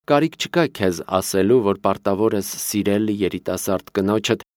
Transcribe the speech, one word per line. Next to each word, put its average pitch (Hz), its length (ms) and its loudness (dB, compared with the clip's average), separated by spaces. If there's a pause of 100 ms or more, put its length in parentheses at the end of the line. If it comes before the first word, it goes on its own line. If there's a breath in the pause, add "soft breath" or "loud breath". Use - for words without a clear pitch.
կարիք 147 340 2
չկա - 320 0
քեզ 90 380 -2
ասելու, 95 540 2
որ 98 200 0
պարտավոր 101 560 0
ես 98 220 -4
սիրել 104 540 -2
երիտասարդ 95 800 -4
կնոջդ, 104 540 0 (120)